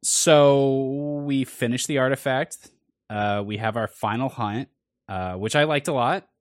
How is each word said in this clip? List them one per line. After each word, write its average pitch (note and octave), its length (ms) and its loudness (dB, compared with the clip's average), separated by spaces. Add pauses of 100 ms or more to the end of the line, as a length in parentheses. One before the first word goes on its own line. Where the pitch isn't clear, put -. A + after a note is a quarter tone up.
so C#3+ 1200 4
we C#3 160 0
finished B2 460 -4
the D3 100 0
artifact. C3+ 720 -2 (400)
Uh, G#2 340 -2
we G#2 120 -6
have A2 200 -2
our A2 120 -2
final A2+ 400 -4
hunt, A2+ 400 -6 (400)
uh, F#2 260 -6
which G#2 220 -4
I D3 80 4
liked D3 240 -2
a E3 40 -2
lot. C#3 360 0 (120)